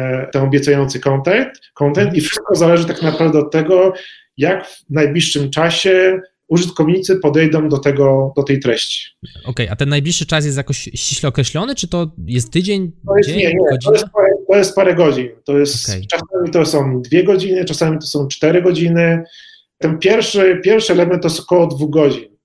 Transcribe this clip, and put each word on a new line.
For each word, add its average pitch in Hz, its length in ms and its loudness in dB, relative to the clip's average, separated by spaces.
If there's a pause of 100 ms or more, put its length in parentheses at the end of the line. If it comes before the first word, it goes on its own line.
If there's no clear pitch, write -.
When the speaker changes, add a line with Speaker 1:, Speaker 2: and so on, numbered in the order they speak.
(340)
Speaker 1:
ten 135 100 0
obiecujący 139 560 0
content, 170 500 0 (240)
content 147 340 0
Speaker 2:
Mhm. 175 100 0
Speaker 1:
i 151 40 0
wszystko - 340 -2
zależy 170 300 4
tak - 160 -6
naprawdę 160 380 2
od 151 120 -2
tego, 185 420 2 (440)
jak 180 300 -2
w - 220 -20
najbliższym 147 600 0
czasie 185 680 2 (280)
użytkownicy 175 720 0
podejdą 156 500 2
do 143 80 0
tego, 135 580 2
do 143 80 0
tej 139 160 0
treści. - 460 -4 (400)
Speaker 2:
Okej, 120 240 -4
a 104 60 -6
ten 143 140 -2
najbliższy 147 360 -2
czas 151 200 -2
jest 139 120 -4
jakoś 139 200 -4
ściśle - 520 -6
określony, 170 460 -4
czy - 120 -8
to 170 240 -4 (160)
jest 123 260 -4
tydzień, 185 380 -2 (160)
Speaker 1:
To 196 100 2
jest, 202 120 2
Speaker 2:
dzień, 160 80 -4
Speaker 1:
nie, 190 100 0
nie, 165 60 0 (180)
Speaker 2:
godzina? 131 200 0
Speaker 1:
to - 20 -
jest 214 200 2
parę, 196 140 2 (240)
to 202 60 6
jest 196 180 2
parę 185 200 2
godzin. 139 320 2 (180)
To 143 140 2
jest, 143 300 -2
Speaker 2:
Okej. 95 180 -6
Speaker 1:
czasami 170 440 -4
to 160 140 2
są 135 360 -2
dwie 165 220 2
godziny, 185 420 0
czasami 160 340 -2
to 156 80 -12
są 143 200 -4
cztery 160 340 0
godziny. 165 640 2 (540)
Ten 160 220 -2
pierwszy, 196 640 2
pierwszy 214 300 2
element 170 280 2
to 175 60 0
jest 160 120 -2
około 175 280 2
dwóch 147 220 -4
godzin. 147 360 2 (200)